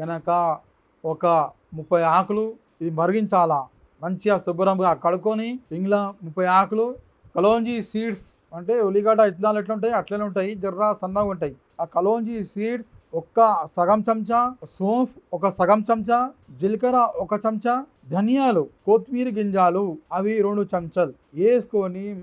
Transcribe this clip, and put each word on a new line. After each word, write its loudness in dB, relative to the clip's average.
గనక -6
ఒక -2
ముప్పై 0
ఆకులు 0
ఇది -4
మరిగించాలా, 2
మంచిగా -2
శుభ్రంగా 2
కడుక్కొని -2
ఇంట్లో 0
ముప్పై -4
ఆకులు, 0
కలోంజీ 2
సీడ్స్ -6
అంటే -2
ఉల్లిగడ్డ 2
ఇత్తనాలు 0
ఎట్లా -6
ఉంటాయి -2
అట్లనే -4
ఉంటాయి, -2
జర్రా -2
సన్నగా -2
ఉంటాయి. -6
ఆ -4
కలోంజీ 0
సీడ్స్ -6
ఒక్క -4
సగం 4
చెంచా, 0
సోంఫ్ 0
ఒక 2
సగం 4
చెంచా, 0
జీలకర్ర 0
ఒక -4
చెంచా, -2
ధనియాలు, 2
కొత్తిమీర 2
గింజలు 2
అవి -2
రెండు -2
చెంచాలు -2
వేసుకొని 0